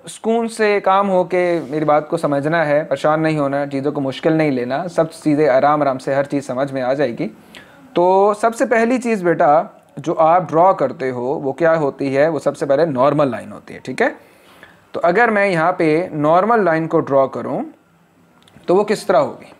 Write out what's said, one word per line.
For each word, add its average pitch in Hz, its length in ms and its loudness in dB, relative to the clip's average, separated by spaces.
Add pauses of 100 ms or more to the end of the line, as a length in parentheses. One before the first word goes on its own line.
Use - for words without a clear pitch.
सुकून 226 400 -2
से 208 320 0
काम 196 280 2
हो 185 160 2
के 175 380 -2
मेरी 151 240 -6
बात 151 240 2
को 170 80 -2
समझना 156 460 0
है, 147 200 0
परेशान 151 360 0
नहीं 156 180 0
होना, 139 280 -2
चीज़ों 139 260 -4
को 143 100 -4
मुश्किल 135 320 -2
नहीं 156 180 0
लेना, 131 360 -4
सब 165 220 -2
चीज़ें 151 400 0
आराम 143 320 2
आराम 135 160 0
से 135 180 -4
हर 139 100 0
चीज़ 139 180 -4
समझ 135 280 -4
में 135 100 -6
आ 127 120 -2
जाएगी। 143 380 -4 (640)
तो 190 380 4
सबसे 226 320 -2
पहली 233 320 2
चीज़ 226 280 -2
बेटा 165 520 2 (220)
जो - 140 -4
आप 165 340 2
ड्रॉ 175 260 4
करते 131 360 -4
हो 123 120 -6
वो 135 320 -4
क्या 165 200 2
होती 139 400 -2
है? 143 160 2
वो 147 100 -4
सबसे 147 260 -4
पहले 143 200 2
नॉर्मल 143 460 2
लाइन 104 200 -10
होती - 220 -18
है, 87 60 -16
ठीक 131 220 -6
है। 294 140 -2 (800)
तो - 60 -8
अगर 226 300 2
मैं 202 180 0
यहाँ 170 240 0
पे 170 420 0
नॉर्मल 185 500 2
लाइन 160 240 0
को 160 120 0
ड्रॉ 135 280 2
करूँ 127 380 -6 (1000)
तो 175 80 2
वो 208 80 4
किस 208 240 -4
तरह 180 120 4
होगी? 117 400 -4